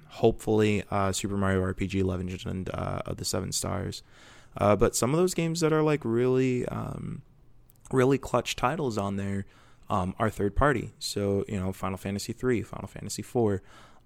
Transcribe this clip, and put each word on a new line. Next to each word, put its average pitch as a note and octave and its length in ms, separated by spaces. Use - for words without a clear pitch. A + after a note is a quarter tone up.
Hopefully, G#2+ 840
uh, G2 220
Super G2+ 240
Mario F#2+ 260
R F#2+ 120
P G2 120
G F#2+ 160
Legend, F#2 720
uh, F#2 340
of F#2+ 120
the - 60
Seven F#2+ 280
Stars. F#2+ 500
Uh, G2+ 200
but G2 200
some A#2 160
of D#3 60
those F3+ 160
games E3 260
that D#3 120
are, D#3 100
like, D3+ 220
really, B2+ 640
um, - 560
really C3 260
clutch - 380
titles B2+ 420
on G2+ 180
there, G2 280
um, F#2+ 280
are A2 120
third G2 260
party. B2+ 420
So, G2+ 500
you G#2 120
know, F#2+ 120
Final F#2+ 260
Fantasy G2+ 340
three, A#2+ 300
Final - 260
Fantasy - 340
four, G#2 400